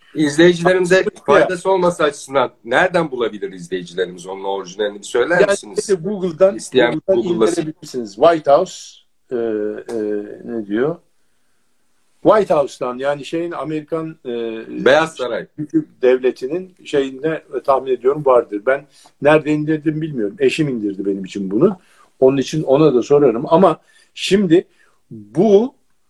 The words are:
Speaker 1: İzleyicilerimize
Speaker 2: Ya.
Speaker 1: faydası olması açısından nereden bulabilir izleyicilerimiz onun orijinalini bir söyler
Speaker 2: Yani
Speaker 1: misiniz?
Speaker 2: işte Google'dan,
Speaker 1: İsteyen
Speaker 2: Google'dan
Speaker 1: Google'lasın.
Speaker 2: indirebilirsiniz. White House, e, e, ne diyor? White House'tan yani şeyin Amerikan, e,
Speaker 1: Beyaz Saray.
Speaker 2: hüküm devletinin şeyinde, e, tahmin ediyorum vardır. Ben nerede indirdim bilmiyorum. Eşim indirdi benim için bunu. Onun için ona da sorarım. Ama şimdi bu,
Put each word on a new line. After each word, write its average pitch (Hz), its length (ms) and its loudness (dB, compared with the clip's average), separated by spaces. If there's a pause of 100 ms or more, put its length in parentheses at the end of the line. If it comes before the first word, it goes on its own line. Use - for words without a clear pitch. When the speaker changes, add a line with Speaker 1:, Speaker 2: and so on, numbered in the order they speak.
(160)
Speaker 1:
İzleyicilerimize 175 800 4
Speaker 2:
Ya. 185 80 4 (220)
Speaker 1:
faydası 185 460 2
olması 175 320 2
açısından 135 500 -2 (120)
nereden 165 460 0
bulabilir 104 400 -4
izleyicilerimiz 90 760 -8
onun 95 160 -10
orijinalini 98 540 -6
bir - 60 -18
söyler 143 360 0
Speaker 2:
Yani 202 120 4
Speaker 1:
misiniz? 202 280 -4
Speaker 2:
işte 208 140 -2
Google'dan, 185 600 0
Speaker 1:
İsteyen 123 360 0
Speaker 2:
Google'dan 170 240 -2
Speaker 1:
Google'lasın. 170 460 0
Speaker 2:
indirebilirsiniz. 131 540 -10
White 151 360 4
House, - 460 0 (340)
e, 131 40 -4
e, 110 600 -4 (480)
ne 117 220 -8
diyor? 127 280 0 (1300)
White 190 300 4
House'tan 131 440 -2
yani 139 280 -4
şeyin 170 260 -6
Amerikan, 156 760 -8
e, 117 600 -8
Speaker 1:
Beyaz 156 300 2
Saray. 113 320 -6 (100)
Speaker 2:
hüküm 151 300 -4 (140)
devletinin 127 760 0 (100)
şeyinde, 139 580 -4 (140)
e, - 20 -4
tahmin 135 320 -2
ediyorum 139 340 -2
vardır. 113 400 2
Ben 139 200 -2 (360)
nerede 151 300 2
indirdim 151 500 -2
bilmiyorum. 120 380 -6
Eşim 143 280 0
indirdi 104 380 -6
benim 98 200 -4
için 95 260 -8
bunu. 160 280 2 (400)
Onun 131 180 4
için 139 260 -4
ona 139 320 4
da 117 80 2
sorarım. 143 440 2
Ama 170 320 4 (340)
şimdi 185 540 2 (440)
bu, 175 640 2 (340)